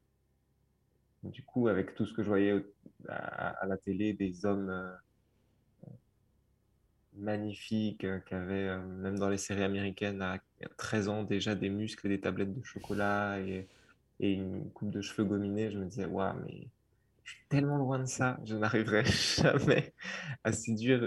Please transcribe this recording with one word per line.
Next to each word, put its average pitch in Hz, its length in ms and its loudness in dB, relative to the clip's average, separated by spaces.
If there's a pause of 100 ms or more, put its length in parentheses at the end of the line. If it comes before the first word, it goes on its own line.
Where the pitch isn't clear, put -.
(1200)
du - 180 -12
coup, 120 240 0
avec 95 300 2
tout 107 100 0
ce - 80 -8
que 110 80 0
je 98 60 -2
voyais 101 240 6
au, 98 100 2 (460)
à, - 400 -6 (140)
à 98 40 -2
la 95 100 0
télé, 101 360 0
des 95 340 -2
hommes, 98 240 0
euh, 92 220 -6 (2250)
magnifiques, 107 880 -2
euh, 95 160 -2
qui - 140 -10
avaient, 95 340 -2
euh, 92 120 -4
même 95 380 -4
dans 98 100 2
les 98 80 2
séries 101 280 -2
américaines, 98 580 -2
à 92 160 -2 (380)
treize 104 320 0
ans 107 140 0
déjà 101 320 0
des 95 140 0
muscles 104 380 -4
et 98 40 2
des 98 100 2
tablettes 95 340 -2
de 127 100 -8
chocolat 101 760 0
et, 95 280 -6 (520)
et 101 120 4
une 95 380 -4
coupe 104 200 -6
de 101 120 -4
cheveux - 240 -2
gominés, 101 440 0
je 101 80 -6
me 95 80 -4
disais, 95 200 -6
Waouh, 92 300 -2 (100)
mais - 220 -12 (800)
tellement 143 280 4
loin 135 220 2
de 131 80 -2
ça, 127 380 0
je 107 120 -4
n'arriverai 107 480 4
<laughs> - 380 4
jamais 143 520 6 (500)
à 110 80 2
séduire 117 540 2